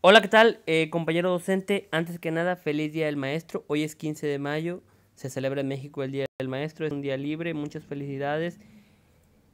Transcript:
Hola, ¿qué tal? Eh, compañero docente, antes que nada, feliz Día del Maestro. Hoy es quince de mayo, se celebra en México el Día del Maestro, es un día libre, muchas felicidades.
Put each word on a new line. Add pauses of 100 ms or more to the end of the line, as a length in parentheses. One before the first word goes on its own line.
Hola,
¿qué
tal?
Eh,
compañero
docente,
antes
que
nada,
feliz
Día
del
Maestro.
Hoy
es
quince
de
mayo, (340)
se
celebra
en
México
el
Día (140)
del
Maestro,
es
un
día
libre,
muchas
felicidades. (920)